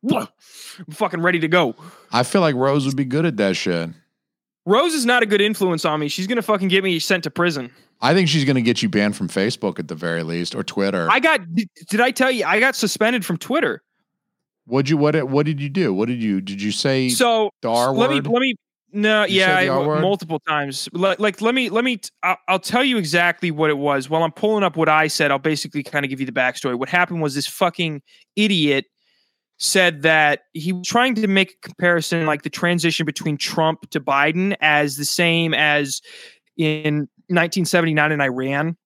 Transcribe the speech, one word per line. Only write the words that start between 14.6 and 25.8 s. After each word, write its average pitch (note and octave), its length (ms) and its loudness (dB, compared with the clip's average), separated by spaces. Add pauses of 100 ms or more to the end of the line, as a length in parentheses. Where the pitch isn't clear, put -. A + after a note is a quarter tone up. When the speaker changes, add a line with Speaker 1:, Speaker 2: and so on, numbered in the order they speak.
Speaker 2:
What'd C3 220 0
you, D#3 80 4
what, D3+ 300 2
what C#3 180 2
did D3+ 140 -2
you C#3+ 80 -4
do? C#3+ 260 0
What G2+ 140 0
did B2 160 -4
you, G2+ 160 2
did G2 220 -8
you G#2 100 -2
say C3 380 0
Speaker 1:
So, A3+ 400 2 (120)
Speaker 2:
the A#2+ 80 -4
R A#2+ 220 2
Speaker 1:
let A3+ 200 2
me, C#4+ 60 0
Speaker 2:
word? - 100 -4
Speaker 1:
let A#3 140 0
me, C4 140 -2 (380)
no, G#3+ 320 2
Speaker 2:
Did F#3+ 80 -2
you F#3+ 60 4
Speaker 1:
yeah, F#3 180 4
Speaker 2:
say F#3 80 4
the F#3 80 0
Speaker 1:
I, - 20 0
Speaker 2:
R C3+ 120 0
word? D3+ 140 0
Speaker 1:
multiple E3+ 460 -2
times. C#3+ 460 -4
Like, F#3 260 0
like, G#3 220 -2
let A3+ 140 2
me, B3+ 140 0
let A3 140 0
me, B3 140 0
t-, - 120 -14 (140)
I'll, F3+ 140 0 (100)
I'll F#3 120 2
tell B3 260 0
you B3+ 120 2
exactly F3 540 0
what D3+ 200 0
it C#3+ 60 0
was. C#3 320 0
While D#3+ 140 2
I'm D#3+ 80 0
pulling G#3+ 320 0
up E3+ 140 0
what D#3+ 100 2
I D#3 200 4
said, D3 240 0
I'll C#3 80 2
basically D3 440 -4